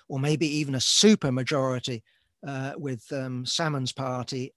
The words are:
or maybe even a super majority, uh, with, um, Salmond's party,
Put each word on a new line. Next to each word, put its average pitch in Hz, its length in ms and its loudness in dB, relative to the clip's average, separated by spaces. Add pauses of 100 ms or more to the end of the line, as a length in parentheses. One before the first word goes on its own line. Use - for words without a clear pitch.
or 139 120 -4
maybe 151 280 2
even 143 280 -2
a 123 60 0
super 202 500 6
majority, 127 720 -2 (440)
uh, 135 300 -6
with, 135 340 -8
um, 131 340 -6
Salmond's 143 480 -2
party, 127 640 -6